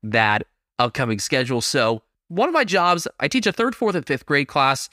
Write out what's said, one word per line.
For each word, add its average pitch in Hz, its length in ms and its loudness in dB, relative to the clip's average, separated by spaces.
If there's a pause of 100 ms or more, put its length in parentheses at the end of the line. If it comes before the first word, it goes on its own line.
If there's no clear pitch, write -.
that 107 420 2 (320)
upcoming 120 400 0
schedule. 127 420 -2
So 113 420 0 (260)
one 208 200 0
of 339 60 -2
my 294 100 2
jobs, 175 440 2 (100)
I - 80 -2
teach 233 220 0
a 185 40 -2
third, 233 220 -2
fourth, 208 220 0
and 151 100 -4
fifth - 200 -4
grade 143 200 0
class 135 460 0